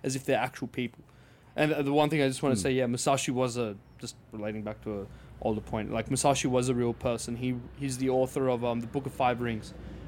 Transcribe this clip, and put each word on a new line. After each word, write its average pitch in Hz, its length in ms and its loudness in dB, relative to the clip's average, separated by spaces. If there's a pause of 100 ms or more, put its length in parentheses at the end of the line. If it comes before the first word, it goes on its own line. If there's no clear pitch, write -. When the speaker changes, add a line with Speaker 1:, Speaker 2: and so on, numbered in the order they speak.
Speaker 1:
as 131 140 -2
if 131 100 -6
they're 135 140 2
actual 127 280 -4
people. - 360 -6 (520)
And, 151 160 4
uh, 147 120 0
the 139 100 0
one 147 160 6
thing 147 140 2
I 135 40 6
just 131 140 -2
wanna 135 140 4
Speaker 2:
Hmm. 101 60 0
Speaker 1:
say, 135 120 2
yeah, 127 140 2
Musashi 131 440 2
was 123 260 0
a, 107 200 -4 (220)
just - 160 -12 (160)
relating 107 320 -6
back 107 220 -8
to 104 160 -4
a 98 40 -8 (360)
older 107 200 2
point, 107 300 -2
like, 113 180 0
Musashi 135 380 4
was 127 220 4
a 131 40 4
real 120 200 2
person. 117 420 -2
He, 127 200 -2 (220)
he's 135 200 -4
the 131 120 0
author 131 400 2
of, 120 160 0
um, 117 160 0
the 117 60 -6
Book 131 180 -4
of 131 80 -6
Five 123 280 2
Rings, 113 320 -4 (340)